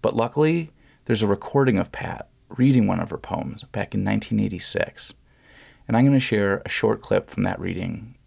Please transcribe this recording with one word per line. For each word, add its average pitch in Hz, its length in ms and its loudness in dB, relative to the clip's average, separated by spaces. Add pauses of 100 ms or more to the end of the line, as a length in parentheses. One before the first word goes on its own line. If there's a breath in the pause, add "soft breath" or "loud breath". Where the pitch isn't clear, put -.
But - 140 -2
luckily, 156 560 0 (340 soft breath)
there's 113 160 0
a 107 60 2
recording 120 500 2
of 87 140 -2
Pat - 380 -10 (200)
reading 127 380 4
one 92 120 0
of 85 100 -4
her - 80 -6
poems - 540 -8
back 101 220 -6
in 101 100 -2
nineteen 104 360 0
eighty-six. - 760 -4 (760 soft breath)
And 113 100 2
I'm 127 80 6
gonna 139 140 6
share 101 460 2
a - 40 -10
short 110 320 0
clip - 280 -2
from - 140 -4
that 92 160 -2
reading 92 560 -6 (120)